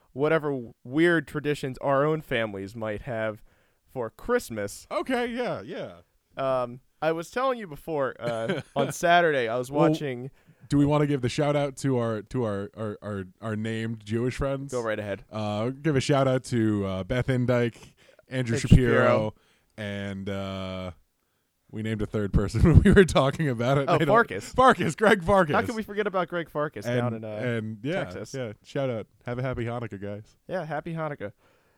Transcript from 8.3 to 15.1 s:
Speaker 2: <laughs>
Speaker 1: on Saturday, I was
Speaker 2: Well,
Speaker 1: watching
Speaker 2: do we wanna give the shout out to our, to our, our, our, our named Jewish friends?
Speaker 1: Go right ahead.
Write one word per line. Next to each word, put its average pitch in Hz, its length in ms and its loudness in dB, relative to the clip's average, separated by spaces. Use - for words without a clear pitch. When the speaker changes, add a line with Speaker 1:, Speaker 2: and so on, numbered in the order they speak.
Speaker 2:
<laughs> - 80 -12
Speaker 1:
on 139 160 0
Saturday, 170 580 2
I 120 80 -2
was 127 140 -4
Speaker 2:
Well, 156 180 4
Speaker 1:
watching 135 420 -4
Speaker 2:
do 143 100 2
we 143 80 6
wanna 147 220 4
give 143 140 0
the 120 80 0
shout 147 260 0
out 143 220 -2
to 135 200 0
our, 113 260 -2
to 123 200 -4
our, 101 340 -4
our, 107 240 -8
our, 98 220 -8
our 110 140 -6
named 113 500 -4
Jewish 117 300 -2
friends? 139 360 -4
Speaker 1:
Go 123 100 -4
right 110 180 -2
ahead. 104 320 -6